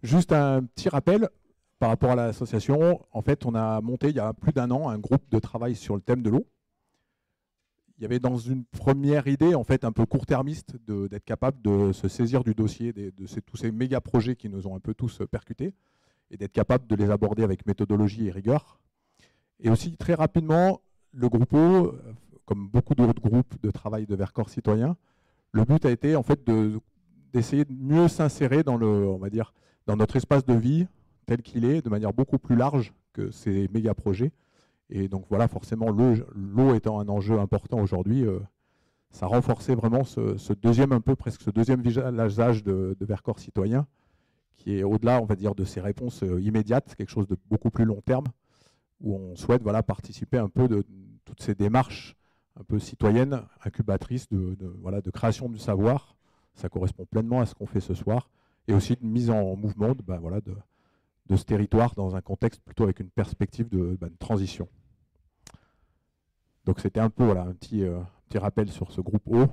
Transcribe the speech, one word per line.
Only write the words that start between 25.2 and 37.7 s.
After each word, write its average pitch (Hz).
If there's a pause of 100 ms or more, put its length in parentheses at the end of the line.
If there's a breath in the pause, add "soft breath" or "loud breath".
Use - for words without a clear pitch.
le 110
but 151
a 127
été, 143
en 127
fait, 139
de, 110 (500)
d'essayer 127
de 143
mieux 143
s'insérer 147
dans 135
le, 107
on 95
va 95
dire, 107 (320)
dans 104
notre 107
espace 135
de 127
vie 135 (380)
tel 117
qu'il 117
est, 151
de 120
manière 107
beaucoup 135
plus -
large 127 (180)
que 104
ces 98
méga 107
projets. 107 (580)
Et 98
donc 95
voilà, 107
forcément, 113
l'eau, 113 (180)
l'eau 104
étant 107
un 101
enjeu 101
important 101